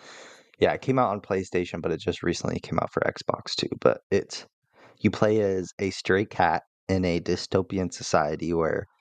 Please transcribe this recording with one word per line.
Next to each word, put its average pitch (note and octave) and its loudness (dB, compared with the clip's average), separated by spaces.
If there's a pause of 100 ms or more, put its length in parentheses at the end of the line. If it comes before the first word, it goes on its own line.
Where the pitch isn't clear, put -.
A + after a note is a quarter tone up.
(580)
yeah, F2+ 4
it D#2 -4
came C3 0
out A#2 4
on G2+ -4
PlayStation, F2+ -2
but E2 -2
it - -4
just - -4
recently - -2
came - -2
out - -6
for - 0
Xbox - -4
too. - -4 (120)
But - 2 (100)
it's, - -2 (520)
you G#2 4
play G#2+ 2
as F#2+ 0
a G2 0
stray F#2+ 2
cat E2+ 2 (260)
in F#2 2
a E2+ 2
dystopian F#2 -2
society D#2+ -2
where D#2+ 0 (140)